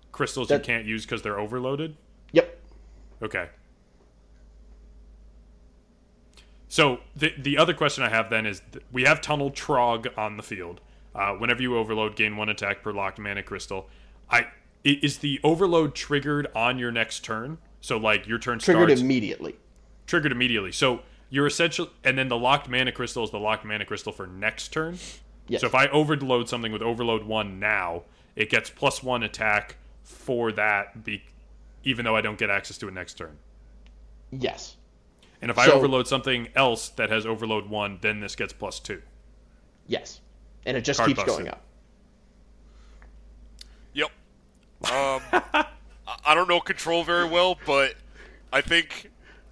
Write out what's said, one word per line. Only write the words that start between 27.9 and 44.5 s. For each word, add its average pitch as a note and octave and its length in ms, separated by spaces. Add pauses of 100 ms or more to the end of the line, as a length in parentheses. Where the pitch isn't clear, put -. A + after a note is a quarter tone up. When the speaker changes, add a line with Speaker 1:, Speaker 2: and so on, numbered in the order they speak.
Speaker 1:
it G#2+ 140
gets A2 180
plus - 340
one B2 200
attack G#2 540 (260)
for A#2+ 500
that, G#2 500
be-, G#2 200 (600)
even A#2+ 200
though A2 120
I A2 40
don't G#2+ 180
get G#2 120
access G2 280
to G#2 100
it F#2 40
next F2+ 220
turn? D#2 240 (920)
Speaker 2:
Yes. - 460 (640)
Speaker 1:
And A#2+ 120
if - 40
I B2 100
Speaker 2:
So C#3+ 80
Speaker 1:
overload C3 340
something B2 480
else B2 340
that G#2+ 200
has A2 140
overload A2 460
one, G#2 320
then G#2+ 180
this G2+ 140
gets G#2 180
plus - 280
two. - 200 (840)
Speaker 2:
Yes. - 340 (460)
And C3 100
it A#2+ 60
just C#3 160
Speaker 1:
Card A#2 120
Speaker 2:
keeps B2 120
Speaker 1:
busted. G#2+ 220
Speaker 2:
going - 40
up. - 140 (2250)
Speaker 3:
Yep. D3 160 (720)